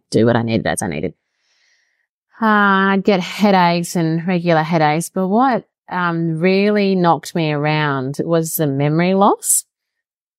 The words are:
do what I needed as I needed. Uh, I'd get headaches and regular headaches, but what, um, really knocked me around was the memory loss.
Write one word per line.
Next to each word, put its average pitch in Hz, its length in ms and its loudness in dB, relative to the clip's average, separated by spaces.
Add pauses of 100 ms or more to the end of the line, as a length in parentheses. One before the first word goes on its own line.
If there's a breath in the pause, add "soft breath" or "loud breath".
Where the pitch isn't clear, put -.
do 113 160 2
what 117 120 2
I 113 40 -2
needed 113 260 -4
as 80 140 -4
I 107 60 -6
needed. 80 260 -8 (1300)
Uh, 202 520 4
I'd 196 100 0
get 202 160 2
headaches 175 760 0
and 165 320 -2
regular 170 360 0
headaches, 156 460 0
but 185 180 -4
what, 233 400 0 (220)
um, 165 500 -4
really 196 560 0
knocked 170 400 0
me 156 160 -2
around 147 720 -2
was 165 320 -2
the 156 120 -2
memory 151 480 0
loss. - 500 0 (720)